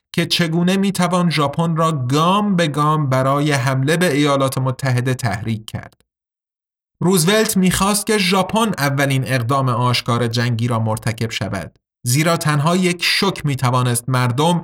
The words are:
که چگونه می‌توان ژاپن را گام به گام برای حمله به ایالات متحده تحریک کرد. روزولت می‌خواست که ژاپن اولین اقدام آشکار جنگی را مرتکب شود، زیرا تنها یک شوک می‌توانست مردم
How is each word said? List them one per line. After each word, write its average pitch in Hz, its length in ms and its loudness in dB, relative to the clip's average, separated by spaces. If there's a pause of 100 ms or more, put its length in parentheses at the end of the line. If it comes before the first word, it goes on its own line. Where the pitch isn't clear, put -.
(140)
که 170 120 0
چگونه 175 520 0
می‌توان 180 520 0
ژاپن 156 460 0
را 160 160 0
گام 165 640 2
به 170 120 2
گام 147 420 0
برای 139 420 2
حمله 135 460 0
به 170 160 2
ایالات 139 440 0
متحده 127 560 -2
تحریک 110 520 -4
کرد. - 360 -14 (1000)
روزولت 196 560 2
می‌خواست 190 480 2
که 214 120 2
ژاپن 190 600 0
اولین 139 500 0
اقدام 131 420 0
آشکار 120 580 0
جنگی 120 400 -2
را 117 120 0
مرتکب 110 520 -4
شود، 98 480 -8 (240)
زیرا 156 340 2
تنها 151 380 0
یک 175 280 0
شوک - 420 -2
می‌توانست 127 640 0
مردم 127 540 0